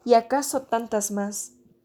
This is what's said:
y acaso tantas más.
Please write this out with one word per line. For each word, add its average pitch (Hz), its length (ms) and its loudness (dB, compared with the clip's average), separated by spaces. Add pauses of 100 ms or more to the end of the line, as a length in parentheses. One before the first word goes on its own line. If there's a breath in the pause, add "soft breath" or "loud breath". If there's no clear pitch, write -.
y 240 100 6
acaso 262 480 2
tantas 220 480 -4
más. 202 420 -6 (320)